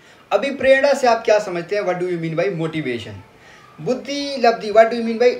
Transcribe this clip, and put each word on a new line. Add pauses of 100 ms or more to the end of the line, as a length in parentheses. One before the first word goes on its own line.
(320)
अभिप्रेरणा
से
आप
क्या
समझते
हैं,
what
do
you
mean
by (140)
motivation? (680)
बुद्धि
लब्धि,
what
do
you
mean
by